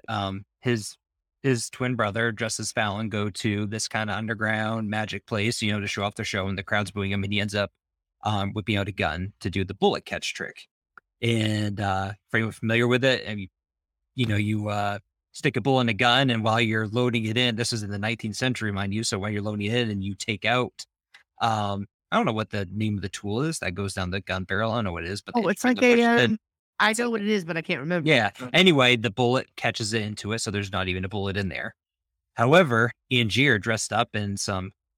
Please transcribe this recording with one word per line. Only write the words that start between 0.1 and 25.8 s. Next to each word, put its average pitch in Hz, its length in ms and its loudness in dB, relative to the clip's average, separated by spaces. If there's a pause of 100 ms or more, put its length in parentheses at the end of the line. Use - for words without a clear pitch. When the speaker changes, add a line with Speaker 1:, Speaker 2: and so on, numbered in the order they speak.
Speaker 1:
his, 120 360 -4 (460)
his 127 280 0
twin 127 260 -4
brother, 113 360 0
dressed 110 280 -4
as 104 120 -6
Fallon, 107 360 -2
go 104 220 -2
to 104 360 -2
this 107 220 -6
kinda 110 280 -4
underground 110 720 -2
magic 107 360 -4
place, 113 360 -2
you 104 100 2
know, 104 80 0
to 101 80 -4
show 101 160 -4
off 104 120 -4
their 110 80 -6
show, 98 240 -2
and 95 100 -2
the 98 40 -6
crowd's 104 300 0
booing 98 200 -2
him, 98 120 0
and 98 80 -4
he 104 80 2
ends 104 140 -2
up, 101 180 0 (500)
um, 101 300 -2
whipping 104 240 -2
out 101 120 0
a 104 40 -8
gun 90 480 -2
to 104 100 -4
do 95 140 0
the 90 100 -6
bullet 143 300 2
catch - 300 -6
trick. - 340 -12 (540)
And, 107 580 0
uh, 98 340 -2 (160)
for 117 80 0
anyone 110 140 0
familiar 117 360 2
with 123 160 4
it, 131 220 2
and 104 140 -6
you, 95 80 -10 (680)
you 127 100 2
know, 107 100 0
you, 104 320 0
uh, 104 300 -2 (340)
stick - 240 -2
a 123 60 0
bullet 131 200 4
in 117 80 2
a 110 40 0
gun, 123 360 4
and 113 140 0
while 110 160 4
you're 110 280 2
loading 117 380 0
it 110 120 -2
in, 123 180 2
this 117 160 -2
is 110 120 -4
in 101 60 -6
the 101 80 -4
nineteenth 110 380 -4
century, 113 360 -2
mind 98 220 -2
you, 113 100 -2
so 104 140 -2
while 101 120 -4
you're 104 120 -2
loading 104 240 -4
it 110 100 -2
in 120 140 0
and 98 140 -2
you 98 120 -6
take - 300 -4
out, 120 400 -2 (560)
um, 104 440 0 (260)
I - 40 0
don't 226 100 2
know 120 80 2
what 107 160 -2
the 101 220 -4
name 107 240 -2
of 90 60 -6
the 98 80 -6
tool 104 320 -4
is 156 180 -4
that 90 140 -4
goes 98 200 -4
down 90 160 -2
the 98 120 -2
gun 92 220 -4
barrel. 107 280 0
I 113 60 -2
don't 113 60 0
know 92 80 -2
what 85 120 -6
it 87 60 -6
is, 101 120 -6
but - 120 -14
Speaker 2:
Oh, 226 140 2
Speaker 1:
they - 0 -
Speaker 2:
it's - 160 -2
Speaker 1:
try 254 100 4
Speaker 2:
like 202 80 0